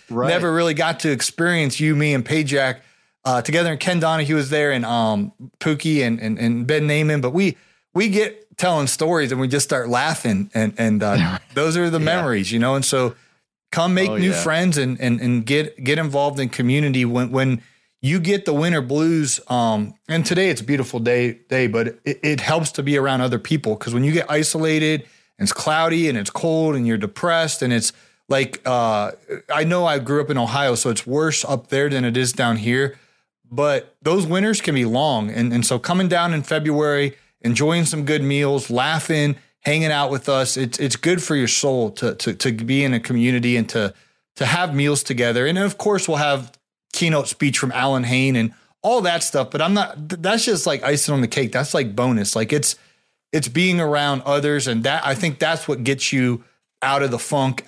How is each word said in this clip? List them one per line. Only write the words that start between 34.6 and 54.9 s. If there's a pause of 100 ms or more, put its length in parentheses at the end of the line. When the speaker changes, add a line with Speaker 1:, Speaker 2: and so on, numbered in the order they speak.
Speaker 2:
can
be
long.
And,
and
so
coming
down
in
February, (240)
enjoying
some
good
meals,
laughing, (260)
hanging
out
with
us,
it's,
it's
good
for
your
soul
to,
to,
to
be
in
a
community
and
to, (420)
to
have
meals
together.
And
of
course,
we'll
have (400)
keynote
speech
from
Alan
Hain
and (300)
all
that
stuff.
But
I'm
not,
th-,
that's
just,
like,
icing
on
the
cake.
That's,
like,
bonus.
Like,
it's, (560)
it's
being
around
others.
And
that,